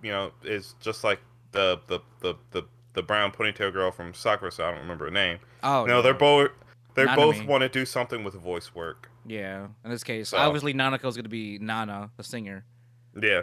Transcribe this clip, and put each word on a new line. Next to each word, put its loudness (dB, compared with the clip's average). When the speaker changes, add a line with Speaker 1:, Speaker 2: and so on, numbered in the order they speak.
Speaker 1:
you -8
know, -4
is -6
just -6
like 0
the, 2
the, -4
the, -2
the, -4
the -2
brown 0
ponytail -2
girl 0
from -10
Sakura, -2
so -6
I -2
don't -8
remember -10
her -8
name. 0
Speaker 2:
Oh, 2
Speaker 1:
No, 4
they're 6
Speaker 2:
yeah. -4
Speaker 1:
both, 8
they 6
both 6
Speaker 2:
Nanami. -8
Speaker 1:
wanna 4
do -2
something -4
with -8
voice -8
work. -10
Speaker 2:
Yeah, -10
in -10
this -8
case, -8
Speaker 1:
So. 0
Speaker 2:
obviously 2
Nanako's 0
gonna -10
be -8
Nana, -6
the -16
singer. -12
Speaker 1:
Yeah. 4